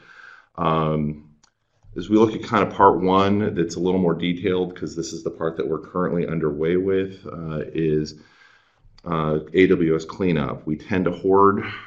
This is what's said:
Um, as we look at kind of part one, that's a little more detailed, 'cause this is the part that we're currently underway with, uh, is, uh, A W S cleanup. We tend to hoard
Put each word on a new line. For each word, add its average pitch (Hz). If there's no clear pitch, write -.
Um, 78
as 92
we 107
look 110
at -
kind 101
of -
part 98
one, 98
that's 85
a 85
little 92
more 85
detailed, 87
'cause 78
this 82
is 82
the -
part 82
that -
we're 78
currently 87
underway 78
with, 95
uh, 78
is, 78
uh, 78
A 92
W 82
S 80
cleanup. 78
We 78
tend 92
to 90
hoard 98